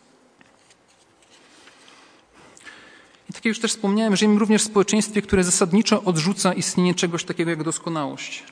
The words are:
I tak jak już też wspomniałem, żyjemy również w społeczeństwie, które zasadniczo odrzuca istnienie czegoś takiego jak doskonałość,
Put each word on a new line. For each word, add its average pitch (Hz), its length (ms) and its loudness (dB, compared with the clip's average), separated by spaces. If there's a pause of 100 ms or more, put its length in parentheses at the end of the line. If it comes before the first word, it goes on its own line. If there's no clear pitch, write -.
(3250)
I - 20 -12
tak - 120 -12
jak - 0 -
już 220 160 -2
też 220 100 0
wspomniałem, 208 460 0
żyjemy 208 220 4
również 208 240 4
w - 40 0
społeczeństwie, 202 560 0
które 190 220 0
zasadniczo 196 580 2
odrzuca 180 500 0
istnienie 180 420 0
czegoś 170 300 -2
takiego 170 260 -4
jak 156 120 -4
doskonałość, 151 880 -6